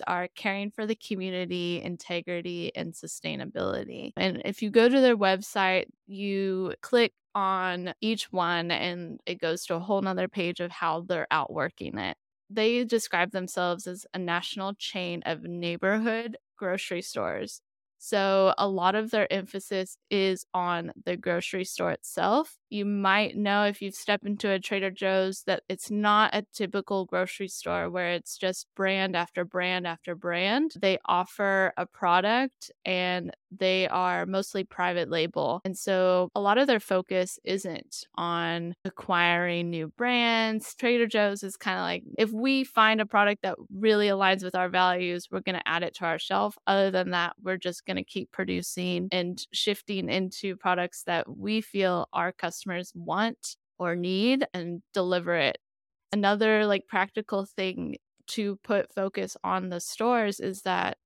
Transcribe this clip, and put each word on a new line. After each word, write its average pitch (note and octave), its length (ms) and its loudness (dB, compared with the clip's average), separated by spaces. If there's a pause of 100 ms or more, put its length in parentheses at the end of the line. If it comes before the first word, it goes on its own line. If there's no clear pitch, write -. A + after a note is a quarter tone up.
are F3+ 280 -2
caring G3+ 360 -4
for G#3+ 160 -6
the A3 80 -2
community, F3+ 880 -4
integrity, F3 920 -6
and E3 200 -8
sustainability. - 1200 -6
And F#3 300 -2
if - 160 -6
you G#3+ 80 -2
go A3+ 180 8
to C4+ 120 6
their B3 160 8
website, F#3+ 720 2 (180)
you G3 760 -2
click A#3 320 4 (220)
on F#3 640 -2
each G#3+ 320 -2
one E3+ 380 0
and F3 560 -4
it F3 140 -6
goes E3 260 -2
to F3+ 80 -2
a E3 60 -2
whole G3 200 0
nother F#3 280 0
page F3 320 -4
of F3 100 -4
how E3 320 -2
they're F3+ 280 -2
outworking D3 680 -2
it. F#2 180 -6 (320)
They A3+ 360 2
describe G#3+ 480 0
themselves F3+ 540 -2
as F3+ 280 -12
a G3 40 -6
national F3+ 560 -4
chain F3 520 -6
of D#3+ 160 -4
neighborhood G3+ 960 -2 (180)
grocery F#3 460 -4
stores. F#2 580 -6 (380)
So G3 600 4
a G3+ 100 2
lot F#3+ 260 2
of A3 160 0
their G#3+ 220 2
emphasis F#3+ 640 -4 (140)
is F#3+ 420 2
on F3 400 -2 (140)
the F3+ 100 -2
grocery F3+ 480 -2
store F3 280 -2
itself. G#3 640 0 (100)
You G#3 160 -4
might G3+ 520 2
know G#3 280 2
if G3+ 160 0
you've G3 140 -8
stepped G#3 320 -2
into G3+ 240 -2
a G3 80 4
Trader F#3+ 320 -2
Joe's F#3+ 540 0
that - 240 0
it's - 220 -6
not G#3 440 4
a G#3+ 180 0
typical G3 540 -2
grocery F#3 420 -2
store F3 400 -4
where F3 220 -2
it's F3 260 -4
just F#3 380 -2
brand F#3+ 420 0
after F3 280 -2
brand F3+ 420 -2
after E3+ 280 -6
brand. G3 640 0
They F#3+ 280 4
offer F#3+ 720 2
a F3+ 80 -2
product G#3 840 2 (140)
and F3+ 500 -2 (160)
they F#3 380 2
are F3+ 380 0
mostly F#3+ 380 -2
private F3+ 440 -2
label. D#3+ 560 0
And F#3+ 140 -6
so F#3 560 2
a G#3 60 0
lot G3+ 180 6
of C#4 80 6
their A#3+ 140 4
focus F#3 640 0
isn't F#3+ 600 -6 (120)
on E3+ 580 -2 (100)
acquiring F3 840 2
new D#3+ 160 -4
brands. A#3 880 0
Trader A#3+ 320 4
Joe's G#3 380 2
is F#3+ 120 -10
kinda F#3 240 -2
like, F3 220 -2 (160)
if A3 140 4
we C4 320 2
find A3 360 4
a G#3+ 60 0
product G#3 360 4
that F#3 140 -2 (140)
really G#3 380 4
aligns G3 340 4
with F#3 140 -4
our F3+ 120 2
values, F3+ 640 2
we're F#3 100 -4
gonna F#3 240 -4
add E3+ 200 0
it - 100 -6
to - 100 -6
our E3 140 0
shelf. G3+ 480 0
Other G3 240 4
than F#3 220 2
that, F3 280 -2
we're F#3 160 -2
just F3+ 300 -6
gonna F#3 160 -4
keep - 300 -8
producing F3+ 800 -2
and F3+ 400 -4
shifting G3+ 580 -2
into F#3 460 -4
products F3+ 480 -2
that F3 320 -2
we G#3+ 240 -2
feel F#3 520 0
our F3 200 -2
customers F3+ 640 -6
want F3+ 600 -4 (220)
or F3 160 0
need F#3+ 580 2
and F3 300 -8 (100)
deliver F3+ 440 0
it. C#3+ 220 2 (520)
Another, G#3+ 560 4
like, G3+ 220 2
practical G3 560 -2
thing F3+ 540 -4 (280)
to G3+ 300 -2
put - 380 0
focus G3 500 -4
on F#3 240 0
the F3 120 -6
stores A3 600 0
is F#3+ 220 -6
that F3+ 440 0